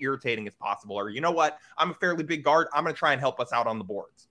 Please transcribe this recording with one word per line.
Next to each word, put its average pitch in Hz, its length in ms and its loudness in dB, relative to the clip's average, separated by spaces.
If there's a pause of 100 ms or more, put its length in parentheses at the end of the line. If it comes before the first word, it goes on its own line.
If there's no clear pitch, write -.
irritating 123 480 -2
as - 80 -18
possible." 101 420 -6
Or, 104 120 -4
"You 117 100 -8
know 170 100 2
what? 156 280 2 (200)
I'm 165 140 2
a - 20 -8
fairly 170 300 0
big 151 180 -4
guard. 156 300 6
I'm 147 100 2
gonna 160 140 -2
try 151 160 2
and 131 80 0
help 135 180 0
us 123 140 -4
out 117 160 2
on 113 100 -2
the 104 60 -8
boards." 98 460 -10